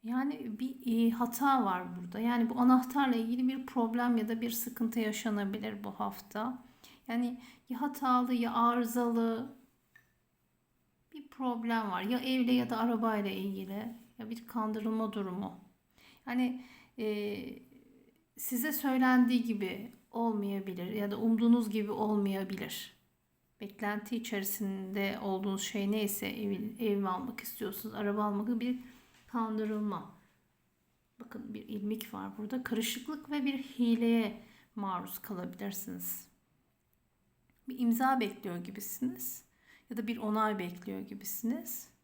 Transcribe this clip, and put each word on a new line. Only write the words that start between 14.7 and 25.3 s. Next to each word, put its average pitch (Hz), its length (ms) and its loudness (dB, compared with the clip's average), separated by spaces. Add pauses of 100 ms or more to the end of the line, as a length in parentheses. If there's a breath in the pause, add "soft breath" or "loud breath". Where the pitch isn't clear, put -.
durumu. 190 480 -4 (640 soft breath)
Yani, 247 400 0 (320 loud breath)
e, 208 400 -2 (1000)
size 254 360 -2
söylendiği 254 720 6
gibi 202 480 -4 (180)
olmayabilir 196 760 -2
ya 202 240 -2
da 208 60 -2
umduğunuz 226 540 6
gibi 214 200 0
olmayabilir. 196 1080 -2 (640)
Beklenti 208 560 -4
içerisinde 196 1040 -2
olduğunuz 190 400 0